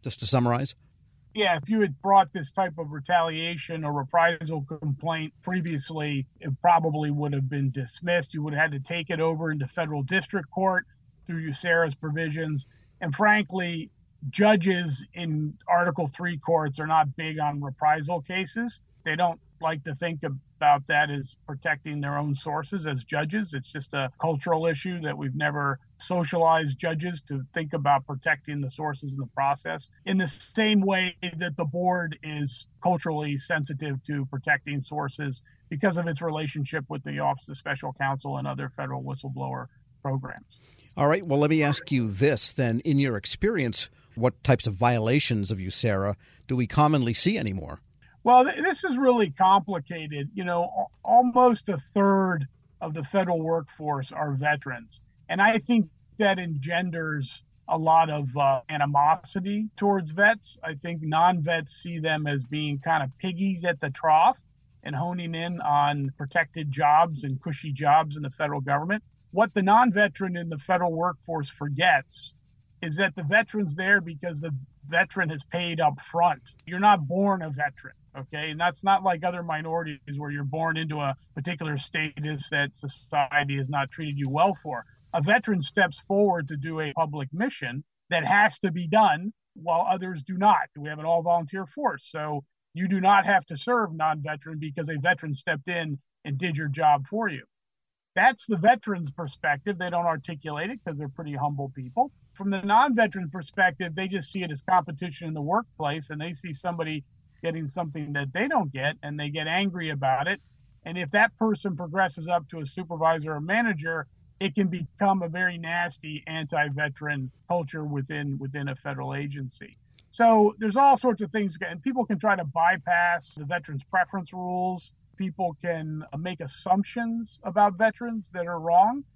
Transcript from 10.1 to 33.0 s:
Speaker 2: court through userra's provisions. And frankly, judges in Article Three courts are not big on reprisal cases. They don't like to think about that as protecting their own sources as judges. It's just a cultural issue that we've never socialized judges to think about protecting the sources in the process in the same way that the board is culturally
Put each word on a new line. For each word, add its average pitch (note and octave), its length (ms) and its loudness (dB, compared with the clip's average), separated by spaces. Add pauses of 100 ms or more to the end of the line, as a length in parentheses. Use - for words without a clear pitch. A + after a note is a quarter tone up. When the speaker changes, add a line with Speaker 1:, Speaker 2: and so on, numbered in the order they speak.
Speaker 2:
court F#3+ 360 0 (420)
through E3 200 -4
userra's E3 460 2
provisions. D#3 720 -4 (340)
And D#3 140 -4
frankly, F#3 800 0 (380)
judges F3+ 840 4
in D#3 420 -4 (120)
Article F3 400 2
Three F3 280 -6
courts D#3 440 0
are D#3 80 -4
not D#3 260 4
big D#3 240 -6
on D3 240 -2
reprisal D3+ 600 0
cases. F#3+ 580 -6 (240)
They D#3 100 -2
don't E3+ 260 0 (220)
like D#3+ 220 -2
to D3+ 100 -6
think E3 280 -6
about C#3+ 640 2
that D3 240 2
as C#3 260 -6 (100)
protecting D3 540 -4
their C#3+ 160 -4
own D3 180 -2
sources D3+ 520 -6
as C3+ 180 -4
judges. D#3 480 -2
It's C3+ 180 -8
just C#3 220 -10
a C3+ 260 -2
cultural E3 480 0
issue F3 360 -2
that D3 140 -4
we've C#3 180 -6
never D3 440 0 (200)
socialized D#3+ 800 2
judges D#3+ 500 -4
to C#3 140 -6 (100)
think D#3+ 220 -6
about C#3+ 320 2
protecting C#3+ 560 -4
the C3 80 -4
sources C#3+ 420 -6
in C3+ 60 -8
the C3+ 80 -6
process C#3+ 640 -4 (180)
in F#3+ 100 2
the F#3 100 2
same G#3+ 540 2
way F#3 340 0 (220)
that E3+ 220 -4
the E3+ 60 0
board F3 580 0
is D3 460 -6 (140)
culturally D3+ 540 0